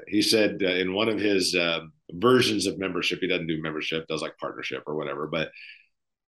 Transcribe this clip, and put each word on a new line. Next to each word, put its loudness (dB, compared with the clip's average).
he 2
said, 2
uh, 2
in 0
one 2
of 0
his, 2
uh, 2
versions 4
of -2
membership, -2
he 0
doesn't 0
do -2
membership, -4
does, -4
like, -8
partnership -8
or -6
whatever, -4
but -2